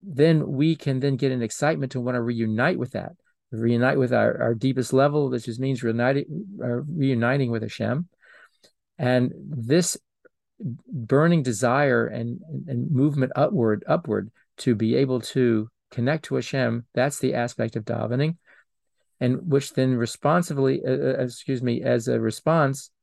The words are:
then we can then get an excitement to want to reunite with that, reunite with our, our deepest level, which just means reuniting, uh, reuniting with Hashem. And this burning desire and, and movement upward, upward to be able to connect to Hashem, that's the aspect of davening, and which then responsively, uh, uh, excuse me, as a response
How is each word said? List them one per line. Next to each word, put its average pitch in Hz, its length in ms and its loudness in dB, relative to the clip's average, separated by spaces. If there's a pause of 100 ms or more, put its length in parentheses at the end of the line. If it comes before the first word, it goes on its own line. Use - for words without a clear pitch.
then 156 480 4
we 151 280 2
can 131 240 -2
then 139 160 0
get 131 160 0
an 123 80 -2
excitement 139 500 -2
to 131 80 -4
want 123 160 -2
to 120 60 0
reunite 117 580 0
with 123 120 -4
that, - 200 -8 (400)
reunite 120 460 2
with 123 160 2
our, 117 280 2
our 120 120 0
deepest 127 400 -2
level, 143 360 4
which 123 140 -4
just 113 160 -10
means 131 240 -2
reuniting, 139 600 0 (180)
uh, 123 200 -2
reuniting 135 680 0
with 113 120 -2
Hashem. 113 440 -4 (880)
And 127 380 0
this 147 600 0 (960)
burning 156 500 2
desire 123 640 2
and, 117 360 -6 (260)
and 135 240 -4
movement 143 440 2
upward, 117 520 2
upward 110 420 0 (280)
to 123 180 2
be 113 200 0
able 131 260 2
to 113 480 0 (200)
connect 139 360 -2
to 139 100 -4
Hashem, 123 580 -2
that's 135 260 0
the 131 140 0
aspect 120 440 -2
of 107 80 -8
davening, 120 500 -2 (840)
and 131 280 0
which 139 240 0
then 131 220 2
responsively, 139 920 0
uh, 131 60 0
uh, 135 320 0
excuse 127 380 -6
me, 123 200 -2
as 123 280 0
a 120 100 0
response 135 720 0 (120)